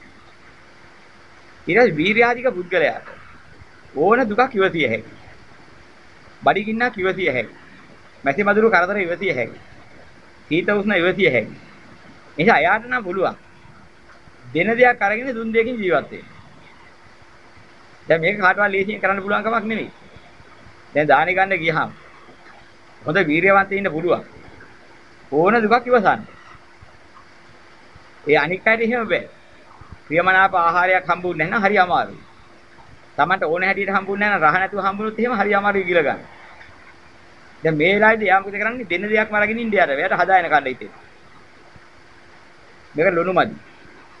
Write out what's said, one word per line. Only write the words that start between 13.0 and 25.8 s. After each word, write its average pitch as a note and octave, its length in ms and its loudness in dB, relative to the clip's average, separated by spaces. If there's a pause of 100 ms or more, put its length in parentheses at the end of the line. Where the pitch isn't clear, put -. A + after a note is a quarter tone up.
පුළුවන්. F3 320 -4 (1120)
දෙන D#3 220 -2
දෙයක් A#3+ 320 4
අරගෙන A3+ 340 -2
දුන් A3+ 180 -6
දෙයකින් A3+ 240 0
ජීවත් F3 340 -2
වෙන්න. F2+ 160 -16 (1800)
දැන් D#3+ 140 2
මේක F#3+ 180 0
කාටවත් G3 300 2
ලේසියෙන් G3 320 -4
කරන්න G3 220 0
පුළුවන් G#3 220 -2
කමක් A3+ 200 -2
නෙමෙයි. G#3+ 260 -6 (1000)
දැන් D3+ 160 0
දානෙ D3 260 2
ගන්න F#3+ 240 0
ගියහම D#3 340 -4 (1120)
හොඳ D#3 180 -2
වීර්යවන්තයෙක් F#3+ 580 2
ඉන්න G3 120 -4
පුළුවන්. D#3 340 -2 (1080)
ඕන E3+ 240 2
දුකක් G#3 300 0